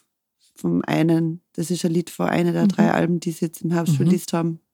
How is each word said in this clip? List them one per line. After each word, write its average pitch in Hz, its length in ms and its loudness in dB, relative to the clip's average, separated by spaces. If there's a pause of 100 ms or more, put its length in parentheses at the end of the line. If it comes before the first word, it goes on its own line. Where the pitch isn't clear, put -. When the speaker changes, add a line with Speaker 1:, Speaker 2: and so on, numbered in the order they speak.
(580)
Speaker 1:
vom 170 280 0
einen, 165 560 0 (120)
das 170 180 -6
ist 170 140 -2
ein 170 60 0
Lied 170 200 -2
von - 180 -4
einer 175 220 0
der 170 140 0
Speaker 2:
Mhm. - 20 4
Speaker 1:
drei 202 240 2
Alben, 170 280 0
die 170 120 -4
sie 160 140 -4
jetzt - 180 -8
im 165 80 -2
Herbst 170 280 2
Speaker 2:
Mhm. - 60 2
Speaker 1:
released 180 280 2
haben, 170 260 -2 (140)